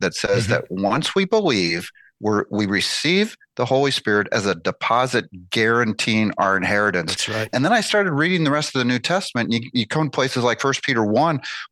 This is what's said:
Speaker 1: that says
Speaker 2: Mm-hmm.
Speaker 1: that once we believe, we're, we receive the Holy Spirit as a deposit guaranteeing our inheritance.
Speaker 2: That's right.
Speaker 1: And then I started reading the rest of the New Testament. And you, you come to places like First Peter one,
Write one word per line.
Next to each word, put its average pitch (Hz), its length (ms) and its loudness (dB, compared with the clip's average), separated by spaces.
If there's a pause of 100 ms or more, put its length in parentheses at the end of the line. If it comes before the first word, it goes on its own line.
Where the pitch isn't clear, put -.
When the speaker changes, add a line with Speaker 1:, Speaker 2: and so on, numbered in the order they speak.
Speaker 1:
that 90 140 -2
says 107 300 2
Speaker 2:
Mm-hmm. 101 80 0
Speaker 1:
that - 180 -2
once 98 440 -2
we 196 100 2
believe, 107 640 0 (320)
we're, 104 280 2
we 104 160 0
receive 160 680 0 (220)
the 123 80 0
Holy 135 260 2
Spirit 104 400 0
as 110 140 0
a 95 100 2
deposit 113 720 0 (240)
guaranteeing 110 880 0
our 98 200 2
inheritance. 95 560 0
Speaker 2:
That's - 180 -6
right. 110 240 -4
Speaker 1:
And 127 100 0
then 185 80 2
I 240 80 2
started 202 320 0
reading 165 320 2
the 143 60 2
rest 147 240 -2
of 135 60 0
the 123 40 2
New 123 140 0
Testament. 143 540 -2
And 117 120 -2
you, 127 80 -14
you 120 140 -2
come 156 240 0
to - 40 -10
places 131 300 0
like 117 160 2
First 139 220 -2
Peter 120 200 0
one, 127 380 2 (320)